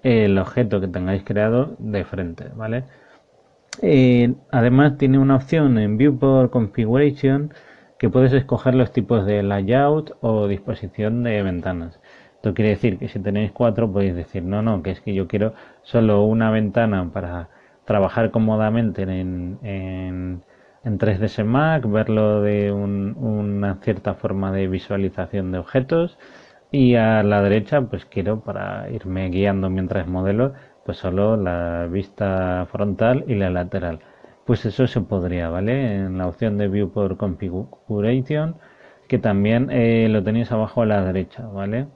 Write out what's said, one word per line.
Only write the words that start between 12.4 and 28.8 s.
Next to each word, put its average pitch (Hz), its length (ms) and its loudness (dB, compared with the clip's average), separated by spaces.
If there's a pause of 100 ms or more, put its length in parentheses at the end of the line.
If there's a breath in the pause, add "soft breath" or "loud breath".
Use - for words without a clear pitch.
quiere 107 180 2
decir 98 260 0
que 98 100 -8
si - 120 -8
tenéis 101 340 -2
cuatro 117 400 0
podéis 98 200 0
decir, 87 300 -8
"No, 101 180 -4
no, 107 220 -2
que 92 80 -6
es - 80 -8
que 104 140 -8
yo 95 160 -4
quiero 107 240 0 (300 loud breath)
solo 107 420 4
una 113 260 2
ventana 107 640 0
para 87 340 -8 (380 soft breath)
trabajar 110 460 2
cómodamente 110 720 0
en, 92 600 -6
en, 92 800 -8 (400 soft breath)
en 107 140 -4
tres 101 240 0
D 110 60 0
S 107 180 -4
Max, 135 440 2
verlo 107 520 2
de 104 320 0
un, 101 440 -4
una 104 580 -2
cierta 98 400 -4
forma 98 360 -4
de 95 160 -2
visualización 92 840 -4
de 90 60 -4
objetos, 151 600 -2 (560 loud breath)
y 123 200 6
a 110 260 4
la 104 220 4
derecha, 104 380 2
pues 101 240 -6
quiero 101 340 -4
para 98 500 -10